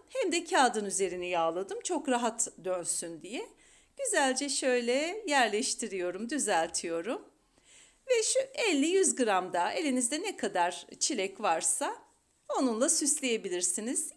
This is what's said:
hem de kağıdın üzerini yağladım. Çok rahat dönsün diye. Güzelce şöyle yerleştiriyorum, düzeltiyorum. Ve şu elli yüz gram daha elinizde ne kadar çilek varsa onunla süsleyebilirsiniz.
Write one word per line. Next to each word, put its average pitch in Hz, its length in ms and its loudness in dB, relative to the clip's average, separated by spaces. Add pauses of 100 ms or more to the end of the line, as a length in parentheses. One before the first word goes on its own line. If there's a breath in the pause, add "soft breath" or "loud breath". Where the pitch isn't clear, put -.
hem 427 240 -2
de 349 120 0
kağıdın 240 400 4
üzerini 180 440 -2
yağladım. 180 560 0
Çok 339 240 -4
rahat 233 400 0 (160)
dönsün 170 580 -4
diye. 339 260 -8 (560 soft breath)
Güzelce 285 440 2
şöyle 269 800 0
yerleştiriyorum, 208 1040 0
düzeltiyorum. 180 920 -2 (880 soft breath)
Ve 466 120 4
şu - 160 0 (160)
elli 320 320 2
yüz 359 280 4
gram 190 380 2
daha 175 200 2
elinizde 285 500 0
ne 392 140 -4
kadar 180 500 -2 (120)
çilek 196 420 -2
varsa 208 560 0 (600)
onunla 254 300 2
süsleyebilirsiniz. 220 1300 0